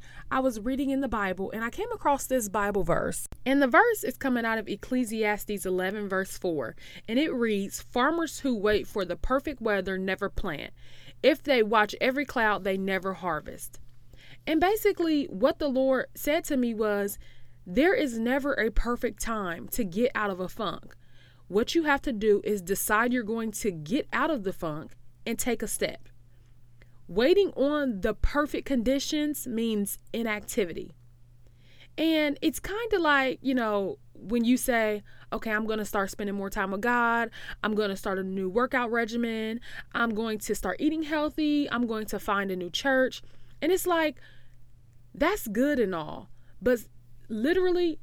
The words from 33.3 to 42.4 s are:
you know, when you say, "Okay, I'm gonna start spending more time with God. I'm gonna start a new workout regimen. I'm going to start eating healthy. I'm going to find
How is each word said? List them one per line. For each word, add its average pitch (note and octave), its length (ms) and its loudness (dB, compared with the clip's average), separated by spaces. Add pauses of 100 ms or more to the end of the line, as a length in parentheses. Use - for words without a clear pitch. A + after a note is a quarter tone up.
you C4 140 0
know, G#3 440 0 (140)
when A3+ 320 0
you B3 140 6
say, A3 440 2 (320)
"Okay, - 160 -4
I'm A3 160 0
gonna A3 180 -2
start G3 260 0
spending G3+ 260 -4
more G3 120 -4
time G3 220 -2
with G3+ 100 -2
God. A#3 500 2 (320)
I'm G#3+ 120 2
gonna G3+ 220 0
start G3 220 -2
a F#3+ 40 -2
new F#3+ 260 -2
workout A#3+ 420 2
regimen. A3+ 720 -2 (320)
I'm A#3 220 0
going A3 240 -2
to G#3+ 160 -4
start F#3+ 260 -4
eating D#4 220 0
healthy. D4 680 0
I'm A#3+ 160 0
going G#3+ 200 -4
to G#3 120 -4
find G3 320 0